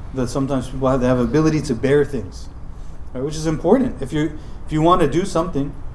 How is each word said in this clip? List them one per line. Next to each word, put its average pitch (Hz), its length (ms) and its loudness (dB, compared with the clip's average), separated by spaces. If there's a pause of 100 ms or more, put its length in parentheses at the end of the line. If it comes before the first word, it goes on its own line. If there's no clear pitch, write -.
(140)
that 131 160 0
sometimes 135 400 -2
people 131 180 -2
have. 131 140 2
They 123 60 2
have 127 120 4
ability 151 440 2
to 127 120 -2
bear 139 280 4
things, - 460 -8 (640)
right? 127 100 -6
Which 156 120 -4
is 160 100 -4
important. 165 560 2
If 127 100 -6
you, 151 280 -2 (260)
if - 60 -8
you 156 100 2
wanna 170 260 6
do 165 180 2
something, 160 480 -2 (220)